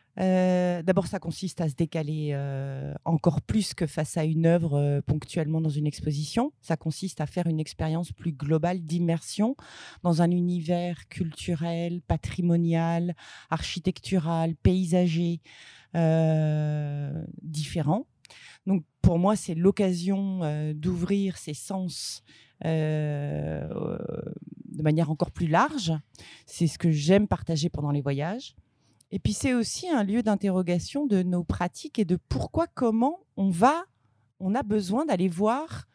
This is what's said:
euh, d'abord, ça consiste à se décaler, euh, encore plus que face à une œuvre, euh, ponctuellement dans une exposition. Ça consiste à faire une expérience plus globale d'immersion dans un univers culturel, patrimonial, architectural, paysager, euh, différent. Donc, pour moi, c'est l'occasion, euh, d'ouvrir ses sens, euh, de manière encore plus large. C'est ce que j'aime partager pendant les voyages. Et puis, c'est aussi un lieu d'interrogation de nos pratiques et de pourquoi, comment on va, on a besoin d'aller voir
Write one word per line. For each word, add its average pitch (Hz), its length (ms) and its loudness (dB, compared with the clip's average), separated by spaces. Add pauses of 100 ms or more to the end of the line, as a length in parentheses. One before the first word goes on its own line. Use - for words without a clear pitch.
(200)
euh, 185 640 4
d'abord, 180 240 2
ça 196 120 -6
consiste 170 420 -6
à 160 80 2
se 135 60 -4
décaler, 151 580 -2
euh, 139 600 -6 (120)
encore 165 360 2
plus - 320 -2
que 170 140 -4
face 151 300 -4
à 156 80 2
une 160 200 2
œuvre, 165 320 4
euh, 143 240 2
ponctuellement 156 600 -2
dans 160 80 0
une 151 180 0
exposition. 151 640 -2 (100)
Ça - 140 -2
consiste - 460 -6
à 151 40 -2
faire 175 220 -4
une 160 120 0
expérience 160 520 -4
plus - 220 -6
globale 160 480 0
d'immersion 170 720 0 (480)
dans 170 180 4
un 170 80 6
univers 175 760 0
culturel, 170 960 -4
patrimonial, 170 1120 0 (340)
architectural, 165 1080 -2
paysager, 175 840 2 (560)
euh, 151 1300 2 (180)
différent. 156 640 -2 (600)
Donc, 190 180 2 (180)
pour 170 180 4
moi, 196 180 4
c'est 170 180 -6
l'occasion, 190 880 2
euh, 151 300 -2
d'ouvrir 180 640 -2
ses - 160 -10
sens, - 720 -8 (420)
euh, 151 1040 -2 (960)
de - 180 -6
manière 151 260 4
encore 156 220 -2
plus 175 160 -2
large. 196 460 2 (520)
C'est - 220 0
ce - 100 -2
que 170 140 2
j'aime 170 360 4
partager 165 420 -2
pendant 147 220 -2
les 143 100 2
voyages. 143 540 -4 (560)
Et 196 60 -6
puis, 214 160 0
c'est 254 220 0
aussi 247 340 -2
un 262 140 2
lieu 208 180 2
d'interrogation 196 840 0
de 196 160 4
nos 180 200 0
pratiques - 540 -4
et 220 80 2
de 175 140 2 (100)
pourquoi, - 380 -2
comment 247 540 0 (160)
on 196 120 2
va, 262 360 4 (540)
on 185 140 -2
a 262 80 2
besoin 214 440 0
d'aller 190 240 2
voir 214 640 -2